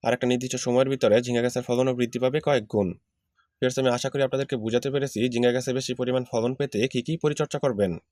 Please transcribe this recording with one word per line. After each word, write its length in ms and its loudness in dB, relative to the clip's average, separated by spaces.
আর 80 2
একটা 140 0
নির্দিষ্ট 300 0
সময়ের 320 2
ভিতরে 320 4
ঝিঙ্গা 240 0
গাছের 220 -2
ফলনও 280 2
বৃদ্ধি 260 -2
পাবে 200 0
কয়েক 260 2
গুণ। 220 0
ভিউয়ার্স, 160 0
আমি 140 2
আশা 180 -2
করি 140 0
আপনাদেরকে 320 -2
বুঝাতে 340 0
পেরেছি 280 -2
ঝিঙ্গা 240 2
গাছে 200 -2
বেশি 220 -4
পরিমাণ 340 0
ফলন 280 0
পেতে 220 -4
কী 140 -2
কী 200 -4
পরিচর্যা 360 -2
করবেন। 340 0